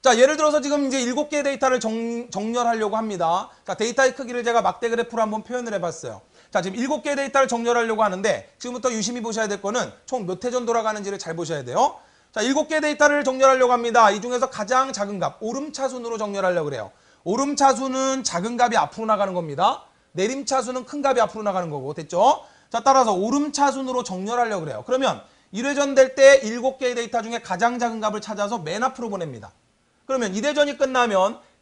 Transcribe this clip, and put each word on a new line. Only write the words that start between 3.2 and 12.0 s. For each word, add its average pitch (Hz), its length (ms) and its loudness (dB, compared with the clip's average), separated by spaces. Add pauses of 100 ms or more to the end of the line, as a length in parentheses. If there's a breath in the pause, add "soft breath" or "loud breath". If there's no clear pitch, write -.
자, 190 80 -6
데이터의 240 400 2
크기를 247 300 -8
제가 233 180 2
막대 - 280 -2
그래프로 233 300 -2
한번 214 240 -2
표현을 233 300 -8
해봤어요. 160 480 -6 (300 soft breath)
자, 190 100 2
지금 190 160 -6
일곱 254 240 -2
개의 285 140 -2
데이터를 277 320 2
정렬하려고 233 560 2
하는데, 185 560 0
지금부터 247 340 -4
유심히 220 300 -4
보셔야 220 240 -4
될 202 160 -6
거는 208 280 -4 (140)
총 226 220 -6
몇 - 180 -6
회 247 60 -2
전 240 160 -2
돌아가는지를 214 500 -2
잘 165 180 -10
보셔야 156 280 -6
돼요. 151 320 0 (360 loud breath)